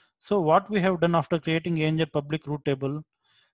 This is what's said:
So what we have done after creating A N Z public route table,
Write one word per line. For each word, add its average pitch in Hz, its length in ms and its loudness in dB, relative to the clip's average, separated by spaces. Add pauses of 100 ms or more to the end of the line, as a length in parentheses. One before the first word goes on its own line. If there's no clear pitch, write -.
(180)
So 208 220 0
what 175 300 4
we 208 100 0
have 180 200 0
done 170 140 2
after 165 240 0
creating 160 400 -2
A 156 60 0
N 156 140 0
Z 160 80 2
public 151 400 -6
route 143 180 -6
table, 139 380 -2 (520)